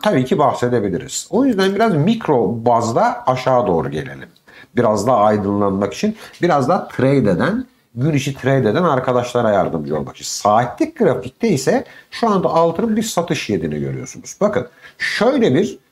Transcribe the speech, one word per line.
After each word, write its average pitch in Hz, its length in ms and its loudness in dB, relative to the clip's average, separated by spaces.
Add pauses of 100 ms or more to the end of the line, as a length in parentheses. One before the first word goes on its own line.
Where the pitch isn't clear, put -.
tabii 156 220 2
ki 175 140 0
bahsedebiliriz. 117 920 -2
O 240 140 2
yüzden 196 300 0
biraz 208 200 2
mikro 143 720 0
bazda 120 600 0
aşağı 127 400 2
doğru 80 240 0
gelelim. 67 380 -10 (480)
Biraz 107 300 2
daha 127 100 4
aydınlanmak 101 760 2
için, 214 220 -2 (260)
biraz 151 260 2
daha 165 200 0
trade 135 280 0
eden, 127 500 0 (280)
gün 135 180 0
içi 139 220 -2
trade 131 340 0
eden 135 140 0
arkadaşlara 123 680 0
yardımcı 78 480 0
olmak 67 180 -10
için. - 80 -16
Saatlik 123 760 0
grafikte 190 500 -2
ise 180 360 0 (260)
şu 226 200 -2
anda 185 180 2
altının 170 480 0
bir 226 60 0
satış 170 480 -4
yediğini 76 300 -2
görüyorsunuz. 65 600 -10
Bakın 202 260 0 (320)
şöyle 226 560 0
bir 202 240 0 (140)